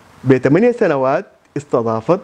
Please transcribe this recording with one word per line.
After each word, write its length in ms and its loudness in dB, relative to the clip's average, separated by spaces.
بثمانية 480 2
سنوات 540 -2
استضافت 680 -2